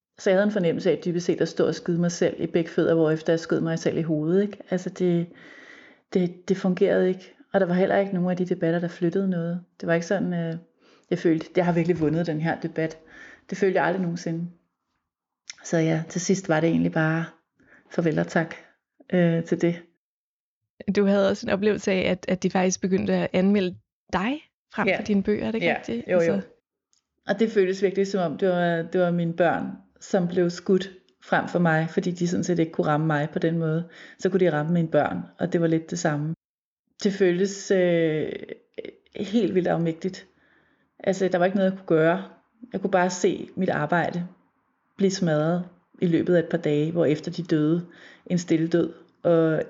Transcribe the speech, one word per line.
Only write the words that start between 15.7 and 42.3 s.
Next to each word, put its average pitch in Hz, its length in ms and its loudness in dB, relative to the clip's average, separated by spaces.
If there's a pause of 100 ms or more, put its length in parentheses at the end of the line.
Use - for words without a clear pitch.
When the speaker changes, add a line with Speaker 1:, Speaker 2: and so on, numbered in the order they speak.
Speaker 1:
ja, 160 300 0
til 180 120 -8
sidst 190 280 -2
var 156 120 2
det 165 80 2
egentlig 170 240 0
bare 160 320 0 (640)
farvel 165 280 0
og 170 80 0
tak, 165 280 -2 (580)
øh, 170 320 2
til 170 160 -2
det. 170 220 0 (1120)
Speaker 2:
Du 202 100 4
havde 196 240 4
også 208 160 -6
en 233 60 -2
oplevelse 202 400 0
af, 185 180 0
at, 185 180 -4
at 185 140 -2
de 185 80 0
faktisk 185 300 0
begyndte 196 340 0
at 175 180 0
anmelde 190 440 2 (360)
dig 247 280 -2 (340)
frem 202 140 -2
Speaker 1:
Ja. 180 100 2
Speaker 2:
for 214 40 -6
dine 202 200 0
bøger, 208 240 -2
er 220 40 -4
det 220 40 -4
ikke 185 120 -2
Speaker 1:
Ja. 165 120 2
Speaker 2:
rigtigt? 233 300 -8
Speaker 1:
Jo, - 40 -2
jo. 170 200 4
Speaker 2:
Altså 196 160 -4 (800)
Speaker 1:
Og 202 100 -2
det 226 140 2
føltes 190 300 2
virkelig 190 240 2
som 185 260 0
om, - 60 -8
det 190 100 2
var, 175 340 2
det 175 180 -2
var 175 100 2
mine 170 220 0
børn, 151 340 2 (340)
som 180 280 0
blev 175 220 0
skudt 185 400 0 (340)
frem - 240 0
for - 100 -2
mig, 165 320 2
fordi 180 200 -2
de 175 180 -2
sådan 175 160 -2
set 170 140 0
ikke 160 140 0
kunne 165 140 -2
ramme 151 200 2
mig 151 260 0
på - 60 -4
den 170 200 0
måde. 165 300 -2 (300)
Så 185 120 0
kunne 185 100 2
de 175 120 4
ramme 151 200 0
mine 170 160 2
børn, 156 340 0 (160)
og 180 140 -4
det 175 80 2
var 165 60 2
lidt 160 240 0
det 175 80 -6
samme. 151 360 -2 (680)
Det 196 100 2
føltes, 190 580 0
øh, 170 640 2 (840)
helt 196 380 0
vildt 180 140 0
afmægtigt. 165 580 -2 (800)
Altså, 190 240 0
der 180 100 0
var 175 60 2
ikke 190 120 2
noget, 190 140 2
jeg 190 80 -4
kunne 160 200 2
gøre. 170 260 2 (480)